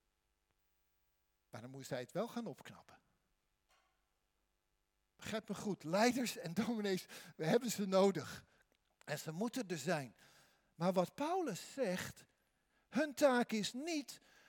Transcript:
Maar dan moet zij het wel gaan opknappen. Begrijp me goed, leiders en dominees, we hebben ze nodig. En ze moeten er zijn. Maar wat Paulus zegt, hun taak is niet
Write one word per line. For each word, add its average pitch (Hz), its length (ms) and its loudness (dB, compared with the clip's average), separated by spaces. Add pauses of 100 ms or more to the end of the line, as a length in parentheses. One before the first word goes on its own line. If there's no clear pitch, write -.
(1500)
Maar 110 120 -14
dan 123 80 -14
moet 135 160 -14
zij 127 140 -4
het 123 120 -10
wel 208 160 -2
gaan 120 180 -8
opknappen. - 540 -14 (2250)
Begrijp - 340 -8
me 208 60 -4
goed, 190 280 -4
leiders 226 540 2
en 170 160 -8
dominees, 202 520 0 (300)
we 156 100 -4
hebben 226 260 4
ze 208 140 -2
nodig. 190 600 4 (600)
En 147 140 -2
ze - 120 -8
moeten 220 360 -2
er 175 100 -4
zijn. 143 380 -2 (600)
Maar 180 180 2
wat 180 220 2
Paulus 311 580 -2
zegt, - 520 -4 (640)
hun 294 240 0
taak 247 380 6
is 208 220 -2
niet 294 480 -6 (280)